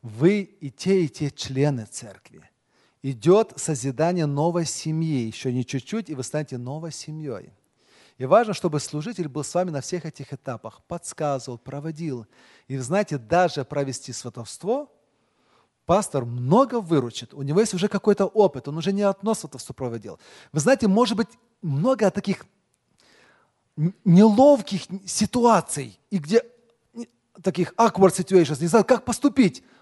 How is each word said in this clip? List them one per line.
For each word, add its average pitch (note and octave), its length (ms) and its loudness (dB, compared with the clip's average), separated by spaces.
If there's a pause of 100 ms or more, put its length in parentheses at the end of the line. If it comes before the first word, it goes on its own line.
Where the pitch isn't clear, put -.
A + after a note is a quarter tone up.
Вы C3+ 380 2
и D3+ 300 -12
те, F#3 340 0
и D3 40 -2
те C#3+ 220 -6
члены C3 560 -2
церкви. - 640 -20 (520)
Идёт C#3 540 2
созидание D3+ 720 -2
новой D#3+ 400 0
семьи. D#3 600 -4
Ещё A2 240 -6
не B2 140 -2
чуть-чуть, F#3 460 -8
и D#3 40 -8
вы B2+ 80 -10
станете C#3 360 -8
новой D3 340 -12
семьёй. C#3+ 600 -12 (640)
И C3 80 -6
важно, G#3+ 280 4
чтобы D3+ 240 -2
служитель D#3 500 -8
был C#3 140 -8
с - 120 -10
вами F3+ 160 0
на D3 100 -6
всех F3 240 -8
этих - 280 -14
этапах. - 540 -14
Подсказывал, C#3 720 -6
проводил. C#3+ 680 -10 (420)
И, C3+ 100 -6
знаете, D#3 400 -2
даже D3+ 460 0
провести C3+ 480 -6
сватовство, F3 760 -8 (960)
пастор E3+ 400 0
много C#3+ 560 2
выручит. C#3 540 -2
У C#3+ 80 -10
него D3 180 0
есть A3 140 0
уже F#3 140 0
какой-то G3+ 380 2
опыт. F3+ 420 2
Он D3 80 -8
уже E3 160 -4
не G3 100 -2
одно G3 320 0
сватовство - 400 -14
проводил. A2+ 440 -10 (340)
Вы D3+ 80 -2
знаете, B3 260 4
может G#3 300 4
быть, A3 120 -2 (320)
много F#3+ 500 0
таких - 360 -6 (1300)
н-, D#3+ 160 -2 (120)
неловких G#3 800 6 (240)
ситуаций, G3 920 0 (120)
и G3 80 -2
где D#3 260 0 (500)
н-, A#3 120 -14 (360)
таких F#3 320 -2
awkward F#3+ 400 4
situations, E3 460 2
не E3+ 80 -2
знаю, G#3 160 4
как - 200 2
поступить. B3 600 0 (180)